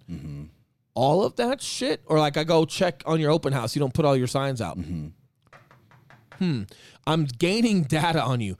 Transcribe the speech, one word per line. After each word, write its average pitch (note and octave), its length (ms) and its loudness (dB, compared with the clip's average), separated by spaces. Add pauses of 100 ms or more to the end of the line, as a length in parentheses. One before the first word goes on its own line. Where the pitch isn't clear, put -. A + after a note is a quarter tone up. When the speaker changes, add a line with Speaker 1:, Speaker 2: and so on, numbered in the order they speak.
(120)
Speaker 1:
Mm-hmm. D2 300 -10 (500)
Speaker 2:
All D3 320 2
of - 120 -4
that A#3+ 260 -2
shit. - 420 -4
Or, D#3 140 2
like, D3 180 2
I D#3 80 -2
go D#3+ 220 4
check - 400 -2
on D#3+ 120 0
your D3+ 120 2
open D3 240 2
house, A#2 200 -2
you D3+ 60 0
don't C3+ 140 0
put D#3+ 100 2
all C#3 120 4
your B2+ 100 2
signs C3+ 340 -2
out. F2+ 180 -6
Speaker 1:
Mm-hmm. D#2+ 280 -6 (1300)
Speaker 2:
Hmm. D3+ 240 0 (440)
I'm D#3+ 200 2
gaining F#3+ 560 2
data D#3 400 2
on B2 180 0
you. F#2+ 200 -4